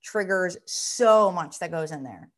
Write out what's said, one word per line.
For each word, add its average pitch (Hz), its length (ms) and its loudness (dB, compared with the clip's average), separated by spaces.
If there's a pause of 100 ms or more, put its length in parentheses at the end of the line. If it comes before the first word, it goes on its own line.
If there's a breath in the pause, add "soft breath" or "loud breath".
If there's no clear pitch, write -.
triggers, 185 640 -2
so 220 640 4
much 165 280 -8
that 175 100 -6
goes 160 220 -6
in 147 120 -12
there. 92 340 -16